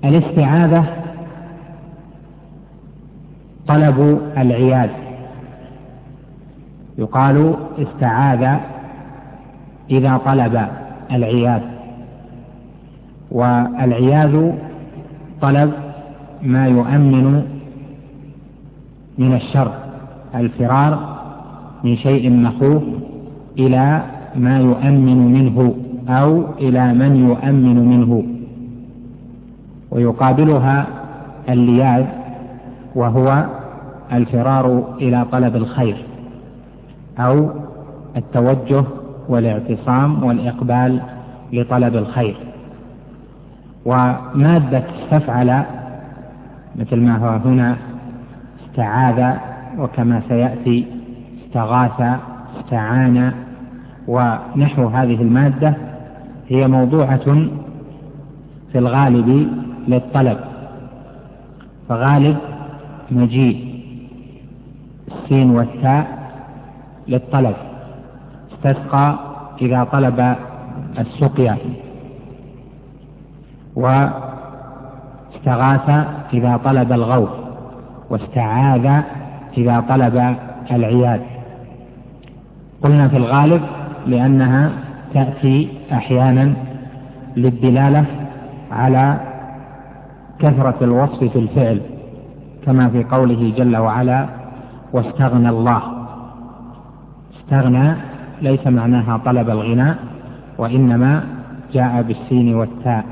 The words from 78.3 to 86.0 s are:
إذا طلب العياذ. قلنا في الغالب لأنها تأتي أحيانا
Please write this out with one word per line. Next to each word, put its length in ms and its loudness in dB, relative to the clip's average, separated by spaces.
إذا 320 2
طلب 460 2
العياذ. 500 2
قلنا 240 6
في 100 2
الغالب 440 4
لأنها 640 4
تأتي 540 0
أحيانا 640 2